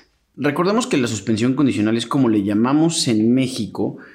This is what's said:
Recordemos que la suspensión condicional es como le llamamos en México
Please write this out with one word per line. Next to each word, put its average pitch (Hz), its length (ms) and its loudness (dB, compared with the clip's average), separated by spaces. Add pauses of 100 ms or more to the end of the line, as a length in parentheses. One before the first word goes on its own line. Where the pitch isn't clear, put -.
(380)
Recordemos 175 500 -2
que 165 100 0
la 123 100 0
suspensión 113 480 -2
condicional 113 420 2
es 113 100 -4
como 131 220 2
le 107 140 2
llamamos 135 680 2
en 113 240 2
México 127 640 -2 (180)